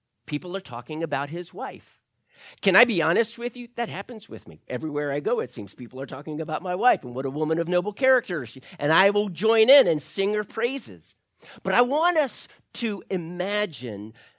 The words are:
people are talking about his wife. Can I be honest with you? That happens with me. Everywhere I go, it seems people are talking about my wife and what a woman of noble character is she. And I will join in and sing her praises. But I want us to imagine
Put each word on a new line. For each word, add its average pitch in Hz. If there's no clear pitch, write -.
people 175
are 190
talking 135
about 143
his 170
wife. 190
Can 185
I 226
be 208
honest 185
with 240
you? 240
That 233
happens 196
with -
me. -
Everywhere 147
I 143
go, 214
it 127
seems 101
people 127
are 139
talking 151
about 156
my 180
wife 220
and 123
what 131
a 135
woman 156
of 165
noble 180
character 233
is 113
she. 127
And 147
I 190
will 208
join 220
in 262
and 156
sing 196
her 214
praises. 233
But 180
I 202
want 311
us -
to 214
imagine 170